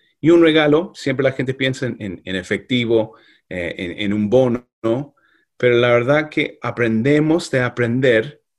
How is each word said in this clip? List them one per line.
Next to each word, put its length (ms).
Y 80
un 120
regalo, 540
siempre 300
la 80
gente 200
piensa 340
en, 120
en, 240
en 140
efectivo, 800
eh, 280
en, 220
en 140
un 160
bono, 400
¿no? 340
Pero 180
la 140
verdad 400
que 320
aprendemos 880
de 80
aprender 840